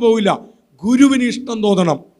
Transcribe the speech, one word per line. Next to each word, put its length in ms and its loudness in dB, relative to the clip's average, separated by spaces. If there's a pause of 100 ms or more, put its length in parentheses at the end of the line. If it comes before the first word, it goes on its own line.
പോവില്ല, 260 2 (520)
ഗുരുവിന് 500 2
ഇഷ്ടം 320 -10
തോന്നണം 340 0 (200)